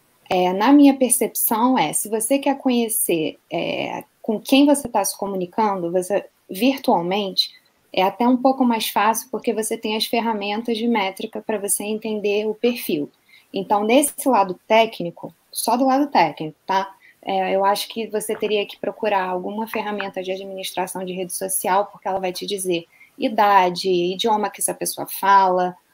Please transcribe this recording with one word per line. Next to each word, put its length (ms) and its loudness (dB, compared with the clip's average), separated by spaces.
É, 240 2
na 200 4
minha 240 10
percepção 800 2
é, 160 0
se 160 -4
você 300 0
quer 180 0
conhecer, 800 0
é, 520 -4
com 180 -4
quem 260 4
você 220 2
tá 160 0
se 140 -4
comunicando, 760 -2
você, 340 -2
virtualmente, 1000 0
é 80 0
até 260 2
um 100 4
pouco 280 2
mais 240 0
fácil 420 0
porque 220 -2
você 240 -4
tem 180 -4
as 100 -2
ferramentas 720 -2
de 100 -2
métrica 540 -2
pra 160 -4
você 260 -4
entender 640 -2
o 60 -2
perfil. 560 -2
Então, 300 0
nesse 440 2
lado 400 2
técnico, 680 0
só 260 0
do 80 0
lado 220 2
técnico, 580 0
tá? 280 -2
É, 340 0
eu 80 2
acho 240 0
que 200 -8
você 280 -4
teria 300 -2
que 120 -14
procurar 460 -2
alguma 440 -6
ferramenta 540 -6
de 100 -8
administração 720 -8
de 80 -8
rede 200 -6
social, 520 -2
porque 220 -12
ela 120 -2
vai 140 -4
te 120 -10
dizer 400 -4
idade, 720 2
idioma 600 0
que 100 -14
essa 140 -2
pessoa 340 -8
fala, 680 2